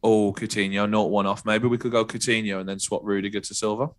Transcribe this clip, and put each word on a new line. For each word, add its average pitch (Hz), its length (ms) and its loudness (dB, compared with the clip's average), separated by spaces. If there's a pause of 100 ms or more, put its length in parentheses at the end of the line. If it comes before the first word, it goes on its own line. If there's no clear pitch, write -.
Oh, 107 280 4
Coutinho, 101 560 -2
not 107 220 2
one 101 140 2
off. 101 200 -2
Maybe 110 220 2
we 120 100 2
could 120 160 -4
go 113 100 4
Coutinho 110 560 -2
and 95 80 -8
then 98 120 -6
swap - 260 -4
Rudiger 101 340 -2
to 98 140 -10
Silva. 110 460 -2